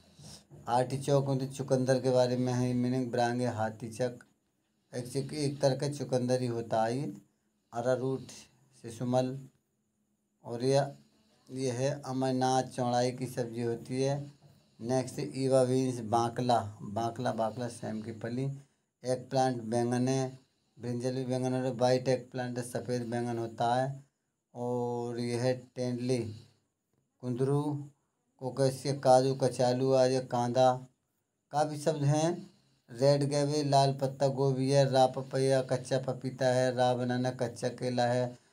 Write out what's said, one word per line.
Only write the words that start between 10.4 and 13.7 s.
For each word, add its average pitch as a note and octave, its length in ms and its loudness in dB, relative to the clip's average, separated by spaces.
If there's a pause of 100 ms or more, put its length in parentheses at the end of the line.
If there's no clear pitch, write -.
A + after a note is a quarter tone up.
और A#2+ 180 -8
ये, C3+ 180 4 (680)
ये C3 220 -4
है C#3 340 -2
अमरनाथ, C3 580 0
चौड़ाई B2 480 0
की B2 160 -6
सब्जी A#2 340 -6
होती A#2 400 -4